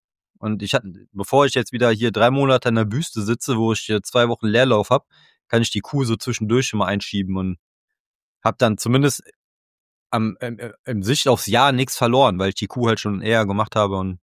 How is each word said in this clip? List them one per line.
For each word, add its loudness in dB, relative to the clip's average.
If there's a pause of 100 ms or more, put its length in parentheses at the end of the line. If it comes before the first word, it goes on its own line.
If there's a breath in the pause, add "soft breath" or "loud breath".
(380)
und -6
ich -2
hatte, -6
bevor 2
ich -2
jetzt -2
wieder 2
hier 0
drei 4
Monate 2
an 2
der 2
Büste -4
sitze, -2
wo 2
ich, -6
äh, 0
zwei 2
Wochen -4
Leerlauf 2
hab, 0 (420 soft breath)
kann 2
ich -4
die -4
Kuh -2
so 0
zwischendurch -2
schon -4
mal 0
einschieben -4
und -4 (840)
hab -2
dann 2
zumindest 0 (880)
am, -2
im, -10 (120)
im -6
Sicht 0
aufs 2
Jahr 4
nix -2
verloren, 2
weil 0
ich -4
die -6
Kuh -2
halt 0
schon -4
eher 2
gemacht -2
habe 2
und -6